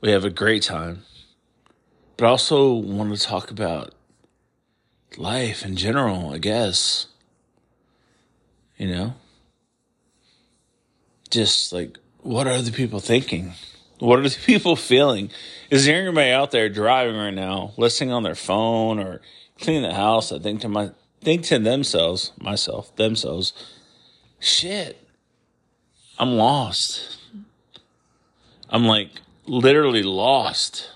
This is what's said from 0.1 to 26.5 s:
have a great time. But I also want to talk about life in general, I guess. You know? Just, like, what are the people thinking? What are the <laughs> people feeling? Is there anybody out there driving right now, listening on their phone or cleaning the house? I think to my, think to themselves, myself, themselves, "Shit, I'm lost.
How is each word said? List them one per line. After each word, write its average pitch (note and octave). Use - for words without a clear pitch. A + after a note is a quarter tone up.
have G2
a G2+
great G2+
time. E2+
But A#2+
I A#2
also C#3
want G#2
to G#2
talk -
about E2+
life A2+
in F#2+
general, G2
I D2
guess. G2+
You F#2+
know? F#2
Just, -
like, F2+
what A#2+
are B2+
the A#2
people A2+
thinking? F#2
What A#2+
are C#3
the -
<laughs> -
people G3
feeling? B2
Is C3+
there D#3
anybody E3
out C3+
there A2+
driving A2+
right G#2
now, F#2+
listening A#2+
on A#2+
their F2
phone A2
or F#2+
cleaning D#3+
the E2+
house? G#2+
I C#2+
think G#2
to A2+
my, G#2
think E3
to C#3
themselves, G#2+
myself, -
themselves, F#2+
"Shit, -
I'm B2+
lost. A#2+